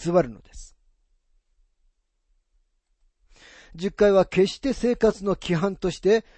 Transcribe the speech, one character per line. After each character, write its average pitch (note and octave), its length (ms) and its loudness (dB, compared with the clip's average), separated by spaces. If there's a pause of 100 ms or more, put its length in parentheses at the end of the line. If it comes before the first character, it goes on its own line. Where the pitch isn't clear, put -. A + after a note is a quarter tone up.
る E3+ 220 2
の G#2+ 120 -18
で - 140 -20
す。 - 220 -20 (3000)
十 F3+ 160 -6
回 G#3 220 2
は F#3+ 120 6
決 F#3 220 2
し - 140 -8
て C4+ 120 -4
生 A#3+ 220 -2
活 G#3 300 0
の G3 100 -2
規 F3 220 -4
範 F#3+ 180 -2
と F3+ 160 -6
し - 80 -12
て G#3 260 0 (140)